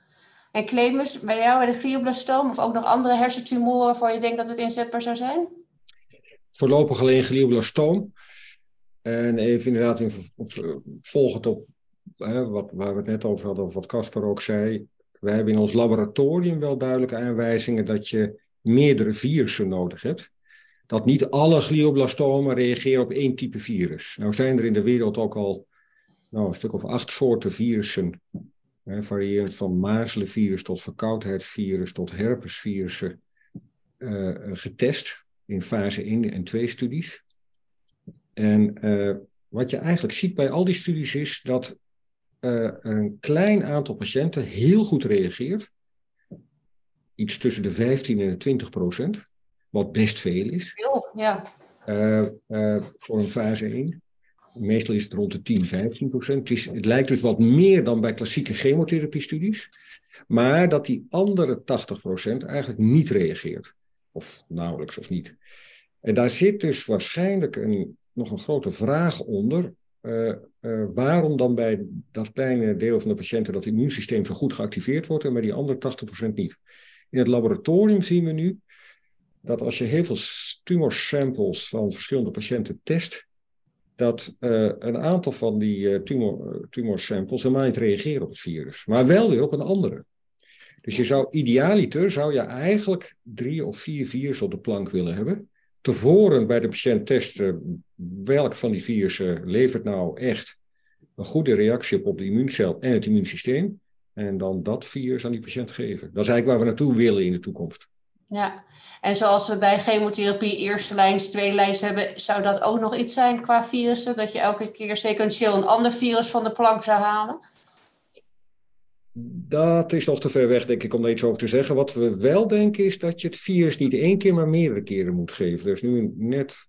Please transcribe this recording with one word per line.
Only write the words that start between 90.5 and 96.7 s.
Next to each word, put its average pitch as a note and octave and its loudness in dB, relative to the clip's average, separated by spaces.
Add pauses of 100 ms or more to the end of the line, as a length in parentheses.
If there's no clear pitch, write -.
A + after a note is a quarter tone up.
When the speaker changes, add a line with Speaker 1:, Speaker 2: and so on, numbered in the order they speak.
Speaker 2:
Dus A2 -6
je A#2+ 2
zou C#3 2
idealiter, D#3 4
zou D3 -2
je C3 2
eigenlijk F3+ -2
drie B2+ -6
of - -8
vier D3 -6
virussen C#3 -4
op F2+ -2
de - -8
plank G2 -4
willen F2 -2
hebben. C#3 -4 (320)
Tevoren C#3 6
bij A#2 4
de A2+ 0
patiënt G#2+ 0